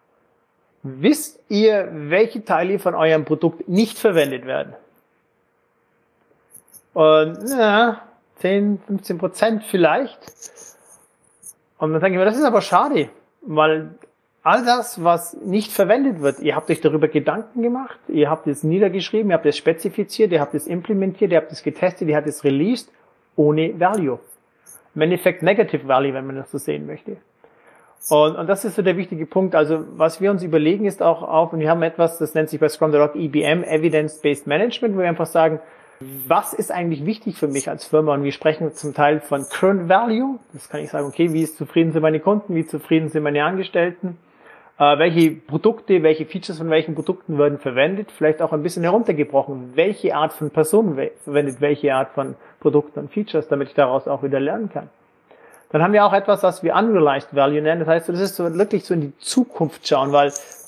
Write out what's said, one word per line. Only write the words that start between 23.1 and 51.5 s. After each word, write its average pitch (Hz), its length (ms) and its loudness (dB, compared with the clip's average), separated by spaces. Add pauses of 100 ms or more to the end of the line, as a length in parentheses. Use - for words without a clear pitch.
ohne 156 420 0
Value. 175 400 0 (760)
Im 151 60 -4
Endeffekt 175 420 0
Negative 170 440 0
Value, 135 260 2
wenn 131 140 -8
man 135 80 -10
das 135 160 -14
so 143 60 -8
sehen 147 280 -6
möchte. 151 320 -14 (920)
Und, 156 260 4
und 175 120 -8
das 196 180 0
ist 196 100 -8
so 214 60 0
der 180 160 2
wichtige 175 280 -8
Punkt. 190 300 0
Also 156 300 2 (100)
was 165 260 0
wir 196 80 2
uns 190 140 0
überlegen 165 420 2
ist 190 160 -4
auch, 165 220 2
auch, 165 300 0
und 165 60 -4
wir 156 100 2
haben 170 140 2
etwas, 165 340 0
das 151 160 -4
nennt 156 160 0
sich 151 100 -6
bei 151 100 4
Scrum 156 220 0
der 147 100 6
Rock 147 140 2
E 156 140 -4
B 147 120 0
M, 160 220 2
Evidence-Based 156 840 0
Management, 202 500 -2
wo 190 40 -2
wir 180 80 0
einfach 170 180 -2
sagen, 160 340 2 (680)
was 180 260 0
ist - 160 -4
eigentlich 165 360 -4
wichtig 214 320 -6
für 151 100 -2
mich 139 220 -4
als 156 160 -10
Firma? 156 280 2
Und 139 120 -2
wir 139 80 -2
sprechen 156 400 -2
zum 143 200 -10
Teil 151 280 2
von 139 260 -4
Current 185 400 0
Value. 233 500 0 (140)
Das - 160 -20
kann 151 140 -10
ich 151 80 -10
sagen, 147 180 -6
okay, 165 240 0
wie 160 140 0
zufrieden 160 480 -2
sind 160 80 -2
meine 156 180 2
Kunden, 202 360 -2
wie 160 100 -2
zufrieden 160 420 -2
sind 151 160 -4
meine 147 220 0
Angestellten, 175 720 -2 (600)
äh, 147 180 4
welche 160 340 4
Produkte, 175 720 0
welche 156 220 2
Features 175 320 -10
von 165 120 -6
welchen 160 260 0
Produkten 170 420 -6
werden 147 200 2
verwendet, 147 540 -2
vielleicht 156 300 0
auch 156 100 -2
ein 151 120 -2
bisschen 170 200 -4
heruntergebrochen, 147 920 -2
welche 185 380 0
Art 156 200 -2
von 151 160 -8
Person 160 480 2
we-, 135 140 -4 (120)
verwendet 143 380 -2